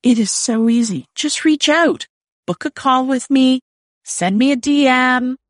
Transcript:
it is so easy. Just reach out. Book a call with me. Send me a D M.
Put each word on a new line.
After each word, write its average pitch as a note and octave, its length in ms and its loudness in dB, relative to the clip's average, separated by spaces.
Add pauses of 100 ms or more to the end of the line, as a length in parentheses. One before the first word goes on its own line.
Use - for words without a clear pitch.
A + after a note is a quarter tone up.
it A#3+ 160 2
is G3+ 100 0
so A3+ 400 -2
easy. A3+ 360 -2 (100)
Just - 280 -6
reach D#4 240 2
out. E4 380 0 (400)
Book - 180 -6
a D4+ 60 -6
call C4 380 0
with C4 240 -2
me. C4 280 2 (440)
Send F#3+ 340 -4
me C4 140 2
a C#4+ 40 2
D C#4+ 320 2
M. B3+ 480 0 (140)